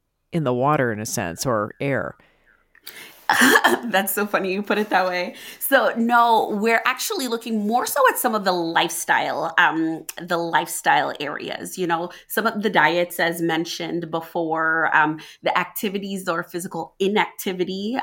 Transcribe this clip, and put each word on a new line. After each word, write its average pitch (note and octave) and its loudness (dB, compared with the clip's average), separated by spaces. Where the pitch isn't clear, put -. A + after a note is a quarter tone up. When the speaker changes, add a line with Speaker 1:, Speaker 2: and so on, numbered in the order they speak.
Speaker 1:
in E3 0
the B2 2
water, C3 2
in G#2 -4
a A2 -6
sense, F2 -6
or A2 0
air? C#3 -2
Speaker 2:
<laughs> - 2
That's G3 0
so G#3 0
funny F#3+ -2
you G3+ -2
put G3+ 0
it G#3 -2
that F#3 2
way. F3+ -2
So A#3+ 4
no, A#3 4
we're A3 2
actually C4 -2
looking A3+ -2
more A3 2
so C#4+ -2
at A#3 2
some A3+ 0
of G3+ 0
the F#3+ 4
lifestyle, D#3+ 0
um, D#3+ 0
the E3+ -2
lifestyle E3 0
areas, - -8
you F#3 -2
know, E3+ -2
some A3 -2
of G#3 -2
the G#3+ 2
diets, F3 2
as E3+ 0
mentioned E3 -4
before, D#3+ 0
um, D#3 2
the - 0
activities G3 -4
or E3+ -2
physical E3+ -8
inactivity, G3 -2